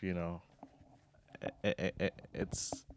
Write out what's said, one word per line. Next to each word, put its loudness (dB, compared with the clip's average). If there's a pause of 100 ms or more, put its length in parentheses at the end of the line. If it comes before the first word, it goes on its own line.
you 2
know, 0 (960)
it, -2 (240)
it, 2
it, 4 (200)
it's, -2 (120)